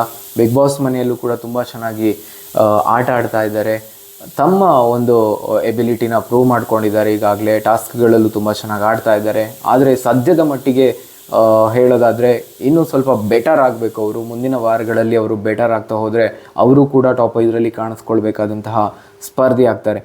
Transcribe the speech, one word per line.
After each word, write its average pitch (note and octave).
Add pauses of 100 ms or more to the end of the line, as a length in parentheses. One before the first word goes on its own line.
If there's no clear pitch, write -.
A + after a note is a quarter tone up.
(380)
Bigg A#2
Boss C#3
ಮನೆಯಲ್ಲೂ B2+
ಕೂಡ A#2+
ತುಂಬ A#2
ಚೆನ್ನಾಗಿ, A2 (380)
ಆ, -
ಆಟ A2
ಆಡ್ತಾ A2+
ಇದ್ದಾರೆ. A2 (380)
ತಮ್ಮ F#3
ಒಂದು A#2+ (240)
ಎಬಿಲಿಟಿನ A#2
ಪ್ರೂವ್ A#2+
ಮಾಡ್ಕೊಂಡಿದ್ದಾರೆ. G#2+
ಈಗಾಗಲೇ G#2+
ಟಾಸ್ಕ್‌ಗಳಲ್ಲೂ A2+
ತುಂಬ G#2+
ಚೆನ್ನಾಗಿ G#2+
ಆಡ್ತಾ A2
ಇದ್ದಾರೆ. G#2+
ಆದರೆ C3
ಸದ್ಯದ B2+
ಮಟ್ಟಿಗೆ, C3 (240)
ಆ, A2
ಹೇಳೋದಾದ್ರೆ A#2+
ಇನ್ನೂ D#3+
ಸ್ವಲ್ಪ C3+
ಬೆಟರ್ A#2
ಆಗಬೇಕು A2+
ಅವರು. A2
ಮುಂದಿನ A#2+
ವಾರಗಳಲ್ಲಿ A2+
ಅವರು A2
ಬೆಟರ್ A2
ಆಗ್ತಾ A2
ಹೋದ್ರೆ A2 (120)
ಅವರು C3+
ಕೂಡ C3+
ಟಾಪ್ A#2
ಐದರಲ್ಲಿ A2+
ಕಾಣಿಸ್ಕೊಳ್ಬೇಕಾದಂತಹ G#2+ (300)
ಸ್ಪರ್ಧಿ B2+
ಆಗ್ತಾರೆ. G#2+